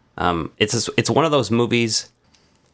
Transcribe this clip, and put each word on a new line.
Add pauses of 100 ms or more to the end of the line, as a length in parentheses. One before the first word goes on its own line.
(180)
Um,
it's
a
s-,
it's
one
of
those
movies, (640)